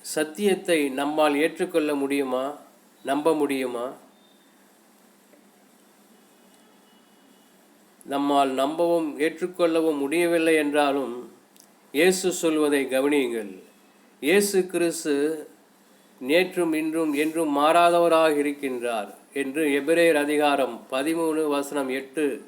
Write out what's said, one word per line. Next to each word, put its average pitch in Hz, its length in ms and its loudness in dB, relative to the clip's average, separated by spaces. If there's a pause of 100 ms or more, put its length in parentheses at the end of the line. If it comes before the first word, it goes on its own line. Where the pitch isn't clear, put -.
சத்தியத்தை 180 760 -2 (100)
நம்மால் 147 480 0
ஏற்றுக்கொள்ள 160 580 0
முடியுமா? 139 500 -2 (600)
நம்ப 147 300 0
முடியுமா? 131 520 -2 (4000)
நம்மால் 139 440 2
நம்பவும் 160 580 0 (100)
ஏற்றுக்கொள்ளவும் 165 800 -2
முடியவில்லை 165 560 2
என்றாலும், 143 600 0 (760)
இயேசு 180 400 2
சொல்வதை 151 540 0
கவனியுங்கள். 127 680 0 (680)
இயேசு 190 460 2
கிறிஸ்து 165 480 -2 (1040)
நேற்றும் 170 540 0
இன்றும் 156 380 -2
என்றும் 156 440 0
மாறாதவராக 165 800 4
இருக்கின்றார் 127 760 -4 (220)
என்று 139 360 -4
எபிரேயர் 151 580 4
அதிகாரம் 139 640 0
பதிமூணு 156 580 -2
வசனம் 143 400 -4
எட்டு 135 600 -4